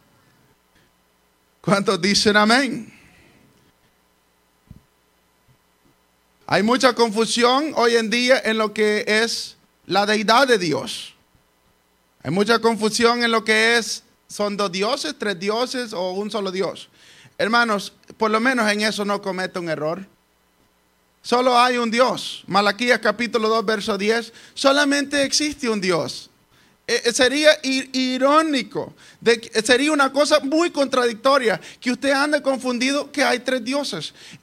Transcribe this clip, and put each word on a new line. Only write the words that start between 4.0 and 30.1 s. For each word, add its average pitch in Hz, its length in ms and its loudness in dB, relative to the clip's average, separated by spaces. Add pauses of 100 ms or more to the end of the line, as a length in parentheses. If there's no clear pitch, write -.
Hay 175 180 0
mucha 240 300 2
confusión 233 840 0
hoy 233 220 2
en 220 120 -2
día 247 360 4
en 220 120 0
lo 214 160 -2
que 214 320 0
es 220 520 -2 (280)
la 196 200 0
deidad 214 420 2
de 233 100 4
Dios. 151 560 -6 (1120)
Hay 135 80 -6
mucha 208 280 2
confusión 226 640 0
en 233 100 0
lo 226 120 0
que 220 340 2
es, - 280 -6 (240)
¿son 208 260 -4
dos 196 160 -2
dioses, 247 480 -4
tres 202 180 -4
dioses 240 540 -4
o 185 200 -6
un 202 200 -6
solo 202 200 -6
Dios? 185 360 -6 (500)
Hermanos, 220 540 0 (240)
por 220 160 0
lo 220 80 2
menos 233 320 0
en 208 80 -2
eso 208 240 -2
no 202 180 -2
cometa 185 380 -6
un 170 80 -8
error. 160 400 -4 (1120)
Solo 247 380 2
hay 247 180 4
un 233 140 -2
Dios. 233 560 -2
Malaquías 202 520 2
capítulo 226 500 0
dos, 226 160 0
verso 208 320 -2
diez. 220 340 -2 (220)
Solamente 277 680 2
existe 285 440 -4
un 214 140 -2
Dios. 170 480 -4 (600)
Eh, 233 140 -2
eh, 233 80 0
sería 277 400 4 (120)
i-, 262 500 -2
irónico, 269 800 0 (260)
de, 233 140 4 (200)
eh, 220 80 0
sería 269 300 2
una 277 180 2
cosa 285 300 2